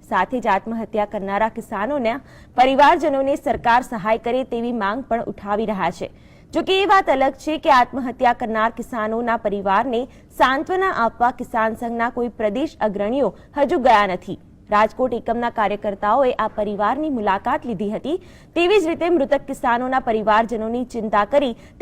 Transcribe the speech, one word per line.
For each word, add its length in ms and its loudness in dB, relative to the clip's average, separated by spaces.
સાથે 340 -2
જ 160 0
આત્મહત્યા 560 -4
કરનારા 400 -2
કિસાનોના 720 -4
પરિવારજનોને 840 4
સરકાર 460 2
સહાય 400 -2
કરે 220 -2
તેવી 300 -4
માંગ 280 -4
પણ 300 -4
ઉઠાવી 380 -4
રહ્યા 200 -2
છે. 180 -10
જો 100 0
કે 120 0
એ 120 2
વાત 240 4
અલગ 280 2
છે 200 -4
કે 160 0
આત્મહત્યા 680 2
કરનાર 320 0
કિસાનોના 640 -4
પરિવારને 640 0
સાંત્વના 600 2
આપવા 360 0
કિસાન 480 -2
સંઘના 300 -2
કોઈ 240 -4
પ્રદેશ 460 -2
અગ્રણીઓ 500 0
હજુ 240 2
ગયા 260 6
નથી. 300 -6
રાજકોટ 480 0
એકમના 320 -2
કાર્યકર્તાઓએ 840 0
આ 140 -2
પરિવારની 600 -2
મુલાકાત 560 -2
લીધી 240 -4
હતી. 320 -6
તેવી 260 4
જ 60 -2
રીતે 240 -2
મૃતક 400 0
કિસાનોના 520 0
પરિવારજનોની 840 0
ચિંતા 400 0
કરી 320 0